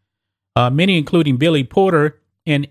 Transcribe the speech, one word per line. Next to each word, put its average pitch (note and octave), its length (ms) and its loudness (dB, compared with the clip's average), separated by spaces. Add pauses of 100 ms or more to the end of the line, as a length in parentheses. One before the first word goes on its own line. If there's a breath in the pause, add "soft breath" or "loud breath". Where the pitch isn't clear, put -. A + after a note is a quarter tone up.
(540)
Uh, B2 140 2
many, E3+ 300 0
including D3 380 0
Billy D3+ 260 0
Porter D#3 580 0 (240)
and C#3+ 260 -2